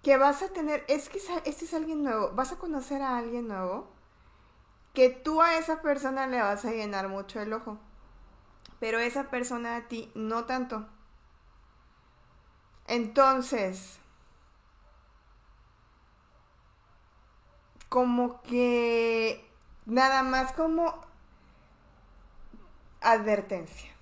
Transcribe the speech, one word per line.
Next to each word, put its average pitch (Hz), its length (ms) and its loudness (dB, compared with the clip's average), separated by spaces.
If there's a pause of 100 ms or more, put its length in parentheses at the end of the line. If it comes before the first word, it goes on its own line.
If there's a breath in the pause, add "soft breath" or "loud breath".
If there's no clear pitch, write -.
que 277 140 6
vas 277 260 4
a 381 60 -4
tener, 302 400 -4
es 285 200 0
que 392 120 -8
sa-, 349 240 -4
este 302 200 -6
es 339 100 -8
alguien 311 280 -4
nuevo, 220 300 0
vas 262 200 -2
a 339 60 -12
conocer 277 440 -6
a 262 140 -2
alguien 233 320 -6
nuevo 196 400 -6 (1040 soft breath)
que 254 140 8
tú 302 320 0
a 330 160 8
esa 320 240 -2
persona 269 460 0
le 254 160 0
vas 202 220 0
a 226 80 -2
llenar 202 360 -4
mucho 196 320 -8
el 214 120 -6
ojo, 220 260 -8 (1000)
pero 226 180 -2
esa 247 320 -2
persona 240 460 -4
a 233 120 -10
ti 226 260 -8
no 220 300 -4
tanto. 247 420 -6 (2000)
Entonces, 233 1120 2 (4000)
como 247 540 2
que 233 1080 2 (380)
nada 262 380 4
más 262 280 0
como 320 480 0 (2000 soft breath)
advertencia 208 880 0 (120)